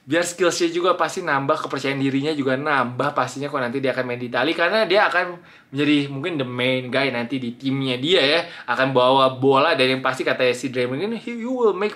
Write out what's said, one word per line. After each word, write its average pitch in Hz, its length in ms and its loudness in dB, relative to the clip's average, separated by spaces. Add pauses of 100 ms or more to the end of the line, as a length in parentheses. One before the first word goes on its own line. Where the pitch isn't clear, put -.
biar 165 260 0
skillsnya 170 480 0
juga 175 240 2
pasti 165 240 -2
nambah, 143 460 0
kepercayaan 135 340 -4
dirinya 139 320 0
juga 131 240 0
nambah 135 560 -2
pastinya 135 320 -4
kalau 143 160 -4
nanti 120 160 -4
dia 131 160 0
akan 127 160 -4
main 120 80 -6
di 123 80 -8
Italia, 127 320 0
karena 185 240 2
dia 190 240 4
akan 175 320 -2 (320)
menjadi 143 400 2
mungkin 139 240 -6
the 135 140 -4
main 127 420 -2
guy 131 240 0
nanti 120 240 -4
di 120 160 -6
timnya 135 400 -2
dia 151 240 2
ya, 147 220 4 (260)
akan 131 240 0
bawa 131 480 4
bola. 139 400 4
Dan 131 220 2
yang - 20 -10
pasti 135 240 -2
katanya 127 300 2
si 131 160 -6
Draymond 127 320 -2
ini, 226 160 -4
"He, 233 260 -8
you 254 80 -4
will 226 220 2
make 208 200 -4